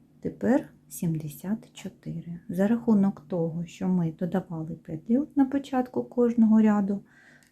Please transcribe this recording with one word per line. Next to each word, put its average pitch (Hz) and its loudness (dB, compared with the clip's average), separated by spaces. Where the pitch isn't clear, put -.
тепер 220 -2
сімдесят 165 -6
чотири. 170 -14
За 185 0
рахунок 208 2
того, 170 -4
що - -6
ми 175 2
додавали 170 -6
петлі 170 -2
на 277 6
початку 254 -4
кожного 233 4
ряду, 202 2